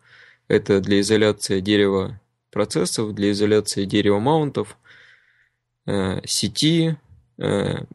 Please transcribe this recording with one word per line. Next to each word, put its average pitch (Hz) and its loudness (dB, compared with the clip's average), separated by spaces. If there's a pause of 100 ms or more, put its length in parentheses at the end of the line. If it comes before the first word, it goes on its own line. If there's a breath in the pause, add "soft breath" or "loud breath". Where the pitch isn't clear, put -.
(480 soft breath)
Это 101 2
для 98 2
изоляции 104 2
дерева 98 0 (320)
процессов, 107 -2
для 101 0
изоляции 104 0
дерева 101 2
маунтов – 139 -2 (1080 soft breath)
э, 95 -4
сети, 160 -2 (400)
э, 98 -4 (120)